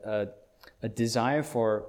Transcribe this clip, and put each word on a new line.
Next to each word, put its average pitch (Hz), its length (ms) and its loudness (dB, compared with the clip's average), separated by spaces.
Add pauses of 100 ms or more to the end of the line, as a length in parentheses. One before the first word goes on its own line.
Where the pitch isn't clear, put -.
a, 104 220 -2 (560)
a 113 60 -2
desire 117 520 2
for 110 480 0